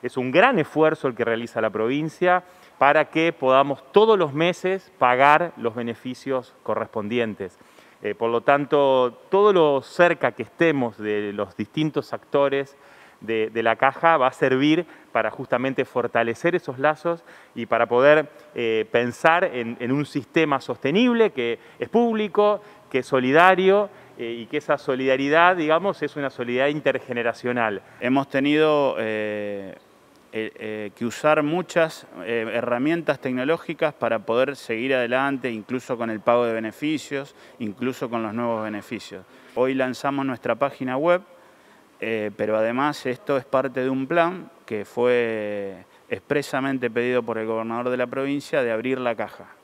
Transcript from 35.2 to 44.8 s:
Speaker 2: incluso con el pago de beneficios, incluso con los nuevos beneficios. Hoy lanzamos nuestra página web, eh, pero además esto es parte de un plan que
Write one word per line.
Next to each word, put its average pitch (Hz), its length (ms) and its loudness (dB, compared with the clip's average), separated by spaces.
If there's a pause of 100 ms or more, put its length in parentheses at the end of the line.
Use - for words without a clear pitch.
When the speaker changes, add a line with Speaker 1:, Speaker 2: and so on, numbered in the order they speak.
Speaker 2:
incluso 117 440 -8
con 113 140 -4
el 107 100 -6
pago 120 260 2
de 113 80 -2
beneficios, 139 840 -8 (240)
incluso 123 500 -6
con 117 140 -6
los 107 100 -8
nuevos 117 300 -4
beneficios. 101 600 -12 (320)
Hoy 131 200 0
lanzamos 135 500 -2
nuestra 120 300 -4
página 131 420 -4
web, 175 240 2 (800)
eh, 107 360 -4
pero 107 220 0
además 127 480 -2
esto 131 320 -2
es 127 80 -4
parte 131 360 -2
de 131 80 -2
un 131 180 -4
plan 170 420 -2 (160)
que 104 200 -6